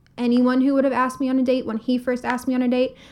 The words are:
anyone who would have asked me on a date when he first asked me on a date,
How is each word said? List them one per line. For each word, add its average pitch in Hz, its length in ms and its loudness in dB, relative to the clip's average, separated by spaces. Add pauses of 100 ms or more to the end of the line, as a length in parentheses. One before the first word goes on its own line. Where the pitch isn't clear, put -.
(180)
anyone 247 440 2
who 277 120 2
would 269 100 2
have 269 100 0
asked 254 260 -2
me 262 100 -2
on 262 100 0
a 262 40 0
date 254 220 0
when 220 120 -4
he 254 200 -2
first 247 280 -4
asked 247 220 -4
me 262 80 -2
on 254 60 0
a 254 60 0
date, 254 280 0 (160)